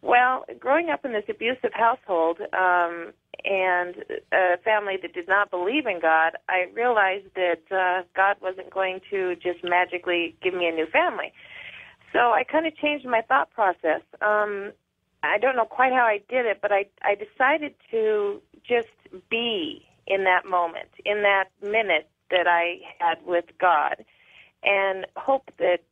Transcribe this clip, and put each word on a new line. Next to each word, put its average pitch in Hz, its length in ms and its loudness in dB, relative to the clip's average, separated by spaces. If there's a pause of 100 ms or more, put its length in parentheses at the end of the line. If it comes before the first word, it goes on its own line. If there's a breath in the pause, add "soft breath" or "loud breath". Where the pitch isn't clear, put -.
Well, 247 460 2 (120)
growing 311 300 0
up 285 160 -4
in 254 80 -6
this 208 160 -4
abusive 226 460 -4
household, 185 640 0 (140)
um, 175 580 0 (320)
and 180 500 0 (380)
a 180 260 2
family 208 440 0
that 170 100 -10
did 175 160 -10
not 202 220 2
believe 220 360 -2
in 180 140 -4
God, 160 320 4 (160)
I 180 240 0
realized 202 640 0
that, 175 260 0 (100)
uh, 185 340 0 (100)
God 196 260 4
wasn't 185 300 -8
going 190 300 -4 (100)
to 185 260 -2
just 170 260 -6
magically 175 800 -2
give 185 120 -2
me 175 120 -2
a 165 60 0
new 160 140 -2
family. 262 460 0 (800 loud breath)
So 240 200 4
I - 120 2
kinda 320 260 -2
changed 294 340 -4
my 240 160 0
thought 269 300 0
process. 175 500 0 (200)
Um, 208 520 -2 (500)
I 165 160 0
don't 254 180 0
know 226 100 0
quite 254 260 2
how 254 120 4
I 214 140 2 (100)
did 247 180 0
it, 208 160 -2
but 208 100 0
I, 202 140 0 (160)
I 202 140 0
decided 277 580 -2 (160)
to 214 500 0 (260)
just 233 220 0 (400)
be 226 580 -6 (180)
in 196 200 0
that 180 200 4
moment, 175 460 -2 (140)
in 208 180 -2
that 196 220 2 (180)
minute 202 460 0 (220)
that 175 180 2
I 175 320 0 (180)
had 165 260 0
with 175 200 0 (140)
God, 151 460 2 (600 soft breath)
and 196 420 0 (100)
hope - 420 -2
that 180 200 2 (140)